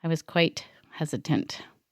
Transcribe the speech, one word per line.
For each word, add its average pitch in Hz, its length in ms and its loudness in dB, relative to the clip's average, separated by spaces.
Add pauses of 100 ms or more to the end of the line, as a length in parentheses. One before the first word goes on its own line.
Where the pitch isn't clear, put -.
I 165 60 -4
was 165 140 0
quite - 420 0 (280)
hesitant. - 680 -2 (320)